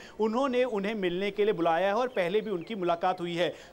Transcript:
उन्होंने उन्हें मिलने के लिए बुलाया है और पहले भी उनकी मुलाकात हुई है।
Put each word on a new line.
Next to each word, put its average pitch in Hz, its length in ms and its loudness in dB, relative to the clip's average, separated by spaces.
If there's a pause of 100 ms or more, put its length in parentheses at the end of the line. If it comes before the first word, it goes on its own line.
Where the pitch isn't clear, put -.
(200)
उन्होंने 247 440 2
उन्हें 214 300 -2
मिलने 185 360 -2
के 202 140 0
लिए 208 100 2
बुलाया 170 320 2
है 202 80 2
और 254 140 0
पहले 196 320 0
भी 214 100 -4
उनकी 180 240 -4
मुलाकात 180 460 0
हुई 175 140 -4
है। 165 200 0 (180)